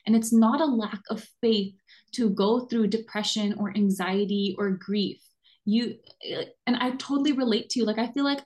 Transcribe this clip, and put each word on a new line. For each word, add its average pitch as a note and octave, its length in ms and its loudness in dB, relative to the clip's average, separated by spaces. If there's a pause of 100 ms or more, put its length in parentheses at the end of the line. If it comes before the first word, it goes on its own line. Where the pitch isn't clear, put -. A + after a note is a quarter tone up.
And A3 100 4
it's A3+ 180 2
not A3+ 260 6
a D#4+ 60 2
lack A3 440 -2
of A3 160 -8 (160)
faith G#3 340 2 (380)
to A3+ 160 0
go G3+ 380 2
through A3+ 200 0
depression G#3+ 720 -4
or G3+ 160 -6
anxiety G3 840 0
or G3+ 140 -2
grief. G3 480 -4 (460)
You, A3 300 0 (720)
and - 120 0
I B3+ 140 -2
totally C#4 420 0
relate A#3+ 360 0
to - 100 -2
you. A3+ 60 2
Like, G#3+ 120 0
I A#3+ 160 -2
feel C#4 100 -2
like C#4 220 0